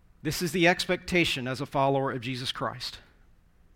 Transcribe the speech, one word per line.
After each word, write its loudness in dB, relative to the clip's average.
This -4
is -2
the 6
expectation 0
as -4
a -6
follower 2
of -4
Jesus -6
Christ. -6